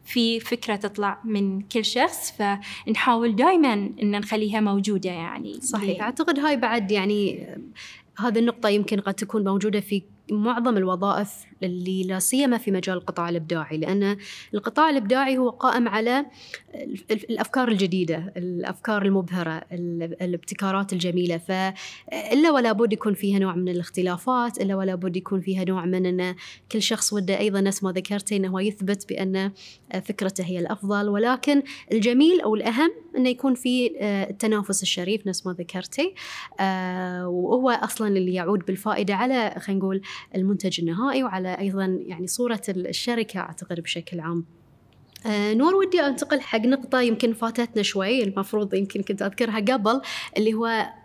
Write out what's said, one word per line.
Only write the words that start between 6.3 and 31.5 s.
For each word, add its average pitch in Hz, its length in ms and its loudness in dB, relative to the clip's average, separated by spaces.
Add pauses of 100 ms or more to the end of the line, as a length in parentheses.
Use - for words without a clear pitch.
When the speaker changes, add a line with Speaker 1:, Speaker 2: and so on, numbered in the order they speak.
Speaker 2:
هاي 294 180 4
بعد 226 340 0
يعني، 208 560 2 (720)
هذه 226 200 2
النقطة 233 300 2
يمكن 202 320 2
قد 196 140 4
تكون 208 300 -2
موجودة 190 360 2
في 196 220 -2 (300)
معظم 233 440 2
الوظائف 190 680 0 (180)
اللي 185 400 -2
لا 185 160 -2
سيما 254 400 2
في 214 120 -2
مجال 185 260 0
القطاع 175 320 -4
الإبداعي، 160 500 -4
لأن 196 380 2 (380)
القطاع 294 360 2
الإبداعي 262 480 2
هو 247 120 2
قائم 247 380 2
على 233 380 0 (480)
ال-، - 360 -10
ال-، - 200 -2
الأفكار 233 380 0
الجديدة، 180 680 0
الأفكار 185 680 -4
المبهرة، 180 580 0 (100)
ال-، 170 500 -6
الابتكارات 190 680 -2
الجميلة. 175 460 0
فإلا 190 1120 0
ولا 247 220 6
بد 214 200 4
يكون 214 220 0
فيها 196 240 2
نوع 190 160 2
من 180 140 0
الاختلافات، 180 920 0
إلا 196 140 2
ولا 190 200 0
بد 180 220 -4
يكون 190 240 -2
فيها 185 240 -2
نوع 185 200 0
من 185 220 2
أن 180 280 0 (380)
كل 220 100 0
شخص - 300 0
وده 196 260 0
أيضا 196 220 0
نفس 196 240 0
ما 185 80 0
ذكرتي 202 440 -4
أنه 190 120 0
هو 185 100 -2
يثبت 202 500 -2
بأن 190 440 -2 (520)
فكرته 196 400 -4
هي 180 140 -4
الأفضل، 202 500 -2
ولكن 254 540 2 (300)